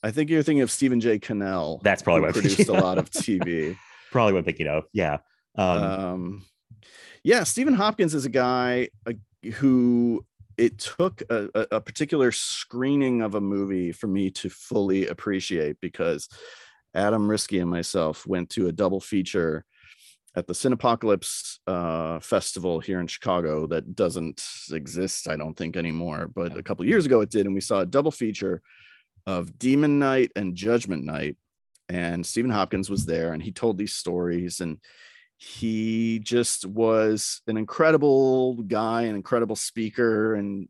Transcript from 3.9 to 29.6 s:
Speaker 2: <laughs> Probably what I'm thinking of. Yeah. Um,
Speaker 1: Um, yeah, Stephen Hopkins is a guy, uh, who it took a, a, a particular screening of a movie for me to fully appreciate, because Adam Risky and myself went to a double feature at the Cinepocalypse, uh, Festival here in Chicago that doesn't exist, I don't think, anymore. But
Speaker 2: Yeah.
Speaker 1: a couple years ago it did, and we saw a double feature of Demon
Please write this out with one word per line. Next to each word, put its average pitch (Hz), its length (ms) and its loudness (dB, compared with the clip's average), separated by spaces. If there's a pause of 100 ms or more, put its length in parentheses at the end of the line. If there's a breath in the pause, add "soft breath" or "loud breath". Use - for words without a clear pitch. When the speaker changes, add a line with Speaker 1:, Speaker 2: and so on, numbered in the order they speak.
Speaker 2:
<laughs> - 180 -20
Probably 110 220 4
what 92 60 4
I'm 78 60 -2
thinking 80 220 -2
of. 78 260 -2
Yeah. 78 260 0 (360)
Um, 92 280 2
Speaker 1:
Um, 95 640 -4 (800 loud breath)
yeah, 214 200 4
Stephen 262 320 2
Hopkins 202 400 2
is 135 100 -2
a 131 40 -2
guy, 123 600 2 (160)
uh, 117 60 -6 (460)
who 120 680 4 (320)
it 113 220 2
took - 500 -2
a, 110 240 -2
a, 110 200 0
a 110 80 0
particular 135 500 2
screening 131 880 0
of 107 140 -2
a 104 60 0
movie 98 500 0
for 110 160 -6
me 95 240 0
to - 180 -8
fully 98 560 0
appreciate, 85 760 -4
because 82 480 -4 (680 loud breath)
Adam 104 340 2
Risky 104 300 0
and 87 100 0
myself 85 560 -2
went 87 260 -4
to 101 180 -2
a - 20 -4
double 95 280 0
feature 87 680 -2 (680 soft breath)
at 107 120 -6
the 87 60 -6
Cinepocalypse, 117 1120 -2
uh, 82 520 -4
Festival 90 600 -2
here 92 200 -4
in 87 60 -4
Chicago 80 600 -2
that 82 280 -6
doesn't 85 480 -2 (280)
exist, 80 580 -6
I 80 60 -2
don't 78 200 -8
think, 85 220 -6
anymore. 82 500 -4
But 87 260 -6
Speaker 2:
Yeah. - 40 -10
Speaker 1:
a - 60 -10
couple 90 240 -4
years 175 180 4
ago 123 160 6
it - 80 -2
did, 101 160 0
and 98 80 -2
we 98 80 -2
saw 98 200 0
a 90 40 0
double 139 240 2
feature 98 540 -4 (640 soft breath)
of 90 320 -6
Demon 143 400 4